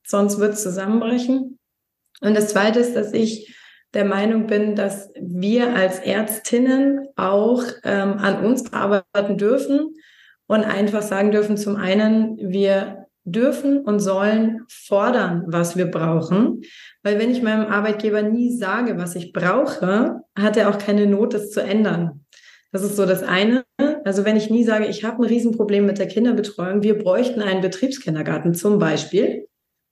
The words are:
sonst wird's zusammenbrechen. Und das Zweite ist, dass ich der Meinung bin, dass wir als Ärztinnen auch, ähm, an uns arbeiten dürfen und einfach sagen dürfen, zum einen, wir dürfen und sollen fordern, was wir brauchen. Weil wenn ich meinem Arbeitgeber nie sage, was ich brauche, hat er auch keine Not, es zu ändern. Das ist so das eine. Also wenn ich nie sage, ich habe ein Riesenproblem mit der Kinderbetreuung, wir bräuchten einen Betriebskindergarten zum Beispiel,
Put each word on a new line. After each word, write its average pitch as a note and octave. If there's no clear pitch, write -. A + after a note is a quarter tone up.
sonst G3+
wird's G#3
zusammenbrechen. A#3
Und G#3
das G#3
Zweite G#3+
ist, A#3+
dass G#3
ich -
der G#3
Meinung G#3
bin, G#3
dass G3
wir G#3
als F#3
Ärztinnen C4
auch, G#3
ähm, G3
an G3
uns B3
arbeiten G3+
dürfen C#4
und G#3+
einfach G#3
sagen G#3
dürfen, G#3+
zum G3+
einen, G#3+
wir G3
dürfen C#4
und G#3
sollen G#3+
fordern, G3+
was E3+
wir F3+
brauchen. E3+
Weil G#3
wenn A3+
ich B3
meinem G#3+
Arbeitgeber G#3
nie A#3+
sage, G3+
was F3
ich E3+
brauche, G#3
hat G#3
er G3+
auch G3+
keine G#3
Not, G#3
es -
zu F#3+
ändern. E3+
Das F#3+
ist G3+
so G3
das F#3
eine. G#3+
Also G3
wenn G#3+
ich G#3+
nie A#3
sage, G#3+
ich -
habe A#3
ein A3
Riesenproblem A3
mit G3
der F#3
Kinderbetreuung, G3+
wir G#3
bräuchten G#3+
einen F#3+
Betriebskindergarten E3+
zum G3+
Beispiel, D#3+